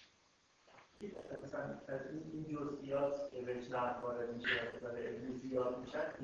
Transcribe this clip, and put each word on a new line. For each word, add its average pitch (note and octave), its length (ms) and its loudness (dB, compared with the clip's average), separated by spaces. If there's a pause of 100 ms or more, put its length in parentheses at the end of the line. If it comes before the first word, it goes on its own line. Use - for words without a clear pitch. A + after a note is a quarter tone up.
(1500)
مثلاً C#3+ 140 -2 (280)
از C3+ 120 2 (120)
این، D#3+ 100 -2 (100)
این D3+ 120 -2
جزئیات C#3+ 720 2 (180)
که B2 140 -4
بهش B2 240 -2
نقد B2 320 4
وارد A#2+ 340 0
می‌شه، A#2+ 120 0 (280)
مثلاً A#2+ 140 -4
علمی A#2+ 480 -2 (100)
زیاد B2+ 360 4
می‌شن، - 140 -4 (260)